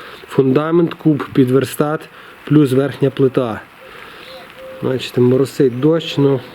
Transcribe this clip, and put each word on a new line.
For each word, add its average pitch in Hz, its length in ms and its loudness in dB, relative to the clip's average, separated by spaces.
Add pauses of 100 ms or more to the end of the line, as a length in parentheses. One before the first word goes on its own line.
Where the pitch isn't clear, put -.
(280)
Фундамент, 151 680 2
куб, 151 300 0 (100)
підверстат, 135 760 0 (360)
плюс 147 260 4
верхня 135 380 0
плита. 127 520 -2 (1200)
Бачите, 127 400 -4
моросить 127 580 2
дощ, 156 380 0
ну, 139 220 2 (160)